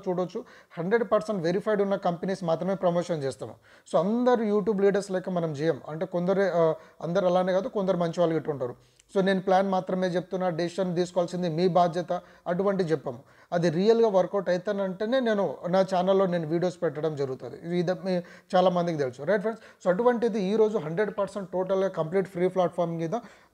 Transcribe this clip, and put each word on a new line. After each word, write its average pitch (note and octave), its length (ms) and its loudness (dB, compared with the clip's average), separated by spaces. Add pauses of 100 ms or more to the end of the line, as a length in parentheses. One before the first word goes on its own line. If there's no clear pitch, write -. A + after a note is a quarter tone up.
చూడొచ్చు, F3+ 360 -4 (340)
హండ్రెడ్ G#3 340 0
పర్సెంట్ G#3 340 0
వెరిఫైడ్ G3+ 400 0
ఉన్న G3 100 0 (120)
కంపెనీస్ F3+ 420 -4
మాత్రమే F3+ 240 0
ప్రమోషన్ E3+ 480 0
చేస్తాము. B2+ 320 -6 (380)
So, F#3 60 0
అందరు A#3 440 2 (100)
YouTube G#3 320 0
లీడర్స్ G3 260 2
లెక్క F#3 280 -4
మనం E3 140 -2
చేయం, C#3+ 360 0
అంటే D#3+ 180 -6
కొందరే, F3+ 500 0
ఆ, D#3+ 180 4 (280)
అందరు F3 240 0
అలానే F#3 260 4
కాదు, F#3 160 0
కొందరు F#3+ 280 0
మంచి F3 240 -2
వాళ్ళు E3 140 2
గిట్ట D#3 220 -2
ఉంటారు. B2+ 200 -6 (400)
So, F#3+ 80 4
నేను F#3+ 160 2
ప్లాన్ F#3+ 300 2
మాత్రమే F#3 360 -2
చెప్తున్నా, F3+ 400 -2 (140)
డెసిషన్ F3 360 -2
తీసుకోవాల్సింది F3 520 -2
మీ E3 200 2 (120)
బాధ్యత, F3 320 0 (340)
అటువంటి F#3+ 460 0
చెప్పము. C3+ 260 -4 (340)
అది F3 180 2
రియల్గా A3+ 380 4
వర్కౌట్ F#3 440 0
అవుతానంటేనే G3 680 -2
నేను G3+ 360 0 (180)
నా F#3+ 60 6
ఛానల్లో F#3+ 460 2
నేను F3 260 -2
వీడియోస్ E3+ 300 0
పెట్టడం D#3 380 -2
జరుగుతుంది. C3 600 -6
ఇది F3 120 0 (140)
మీ, F#3 80 0 (400)
చాలా F#3 160 6
మందికి F3 280 -2
తెలుసు, C3 240 -4
రైట్, F#3 220 0
ఫ్రెండ్స్? A3 180 -4 (200)
So, F3+ 100 2
అటువంటిది A#3 480 2 (120)
ఈరోజు G#3+ 260 2
హండ్రెడ్ E3+ 400 -2
పర్సెంట్ G3 340 -6
టోటల్గా F#3+ 360 0
కంప్లీట్ F3+ 400 -2
ఫ్రీ F3+ 200 0
ప్లాట్‌ఫామ్ F3 540 0
మీద, E3 120 -4 (400)